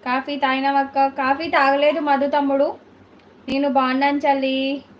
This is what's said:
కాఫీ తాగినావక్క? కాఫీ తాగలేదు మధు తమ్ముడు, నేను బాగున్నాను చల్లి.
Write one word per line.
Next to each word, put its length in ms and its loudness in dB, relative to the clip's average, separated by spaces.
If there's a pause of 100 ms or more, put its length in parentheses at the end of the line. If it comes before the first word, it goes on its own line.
కాఫీ 300 -4
తాగినావక్క? 720 0
కాఫీ 420 -2
తాగలేదు 500 2
మధు 280 0
తమ్ముడు, 500 0 (720)
నేను 200 0
బాగున్నాను 480 0
చల్లి. 680 -2 (160)